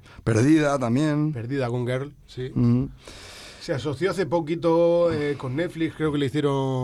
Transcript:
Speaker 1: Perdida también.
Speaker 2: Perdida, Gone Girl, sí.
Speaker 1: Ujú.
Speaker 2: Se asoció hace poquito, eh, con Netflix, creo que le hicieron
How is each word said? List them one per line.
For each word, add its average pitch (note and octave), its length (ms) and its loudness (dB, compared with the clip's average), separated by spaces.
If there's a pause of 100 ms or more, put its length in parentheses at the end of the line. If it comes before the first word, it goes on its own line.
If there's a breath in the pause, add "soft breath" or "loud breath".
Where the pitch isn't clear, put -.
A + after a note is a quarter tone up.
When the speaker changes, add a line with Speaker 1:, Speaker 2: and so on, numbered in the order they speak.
(240 loud breath)
Speaker 1:
Perdida C#3 560 4
también. D3 540 0
Speaker 2:
Perdida, B2 340 -4
Gone A#2+ 240 -4
Girl, C#3 220 -6 (120)
sí. B2+ 300 -12
Speaker 1:
Ujú. B2 340 2 (680 loud breath)
Speaker 2:
Se - 140 -6
asoció D3+ 380 -2
hace F3 140 -2
poquito, E3+ 840 2
eh, D3 260 -2
con B2+ 200 -6
Netflix, E3 380 -4
creo D#3 160 0
que D3 60 0
le C#3+ 100 2
hicieron C#3+ 260 0 (300)